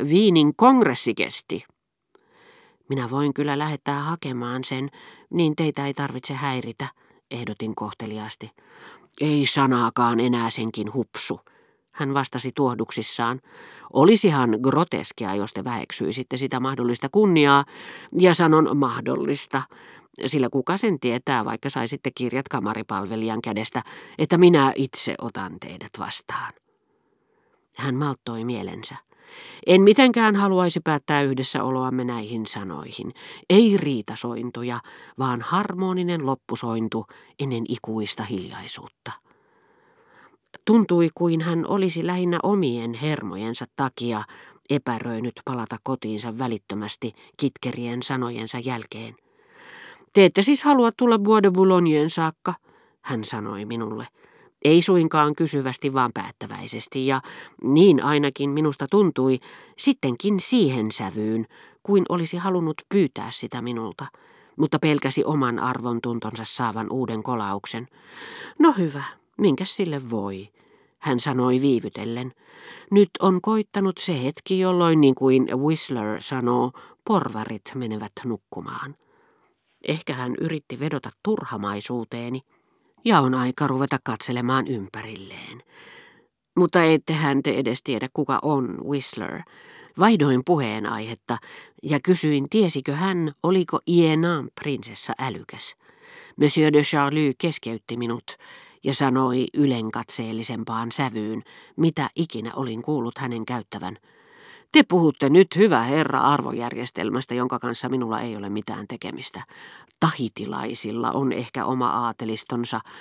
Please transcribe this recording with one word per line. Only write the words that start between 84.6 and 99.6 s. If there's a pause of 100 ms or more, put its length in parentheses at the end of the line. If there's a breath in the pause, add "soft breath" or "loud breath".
ympärilleen. (920 loud breath)
"Mutta
ettehän
te
edes
tiedä,
kuka
on
Whistler." (560 loud breath)
Vaihdoin
puheenaihetta (460 loud breath)
ja
kysyin,
tiesikö
hän, (100)
oliko
Ienan (120)
prinsessa
älykäs. (640 loud breath)
Monsieur
de
Charlus
keskeytti
minut (600 loud breath)
ja
sanoi
ylenkatseellisempaan